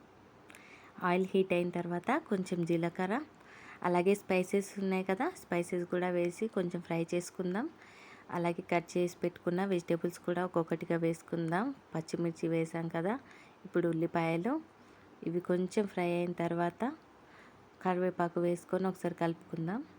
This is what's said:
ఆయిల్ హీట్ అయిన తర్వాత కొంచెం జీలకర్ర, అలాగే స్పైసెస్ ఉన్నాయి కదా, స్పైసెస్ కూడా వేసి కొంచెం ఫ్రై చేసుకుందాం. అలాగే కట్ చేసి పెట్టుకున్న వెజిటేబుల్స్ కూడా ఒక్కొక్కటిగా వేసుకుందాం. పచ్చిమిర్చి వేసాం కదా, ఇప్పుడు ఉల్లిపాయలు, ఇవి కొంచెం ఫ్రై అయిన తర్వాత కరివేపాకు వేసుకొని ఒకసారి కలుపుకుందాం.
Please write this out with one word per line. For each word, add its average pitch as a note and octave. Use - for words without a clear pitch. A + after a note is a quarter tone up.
ఆయిల్ F#3
హీట్ F#3+
అయిన F3
తర్వాత F3
కొంచెం F#3
జీలకర్ర, E3+
అలాగే F3+
స్పైసెస్ F#3+
ఉన్నాయి F#3+
కదా, F#3+
స్పైసెస్ F3
కూడా F3+
వేసి F3
కొంచెం F3
ఫ్రై E3+
చేసుకుందాం. F3+
అలాగే E3+
కట్ E3+
చేసి F3
పెట్టుకున్న F3
వెజిటేబుల్స్ F3
కూడా F3
ఒక్కొక్కటిగా E3+
వేసుకుందాం. E3+
పచ్చిమిర్చి E3
వేసాం E3
కదా, F3+
ఇప్పుడు F3
ఉల్లిపాయలు, E3
ఇవి F3
కొంచెం F#3
ఫ్రై F3
అయిన F3
తర్వాత F3
కరివేపాకు F3+
వేసుకొని F#3
ఒకసారి E3+
కలుపుకుందాం. E3+